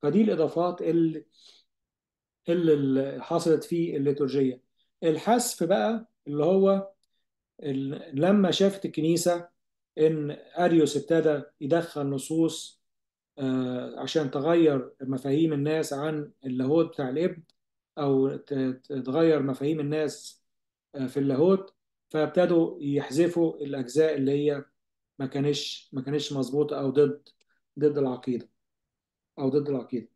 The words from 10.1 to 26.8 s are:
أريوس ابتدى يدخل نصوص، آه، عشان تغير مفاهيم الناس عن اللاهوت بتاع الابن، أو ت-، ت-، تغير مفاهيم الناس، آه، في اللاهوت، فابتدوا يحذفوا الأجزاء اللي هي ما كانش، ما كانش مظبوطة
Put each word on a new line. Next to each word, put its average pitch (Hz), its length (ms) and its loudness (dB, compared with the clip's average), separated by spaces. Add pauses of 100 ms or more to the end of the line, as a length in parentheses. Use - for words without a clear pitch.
أريوس 165 380 6
ابتدى 151 460 2 (180)
يدخل 151 460 -2
نصوص، 143 760 -4 (560)
آه، 127 640 -4
عشان 139 300 -2
تغير 147 640 2 (100)
مفاهيم 135 500 0
الناس 156 400 -2
عن 147 400 -6 (120)
اللاهوت 135 440 0
بتاع 135 200 -6
الابن، 131 340 -4 (560)
أو 139 380 0
ت-، 139 180 -10
ت-، 131 380 -4
تغير 143 500 2
مفاهيم 139 380 -4
الناس، 147 640 -6 (500)
آه، 135 120 -6
في 123 140 -6
اللاهوت، 151 540 2 (360)
فابتدوا 165 720 2
يحذفوا 156 720 0
الأجزاء 143 600 0
اللي 135 160 0
هي 143 320 0 (540)
ما 135 80 -6
كانش، 143 680 -4
ما 135 100 -6
كانش 139 300 -4
مظبوطة 139 480 -2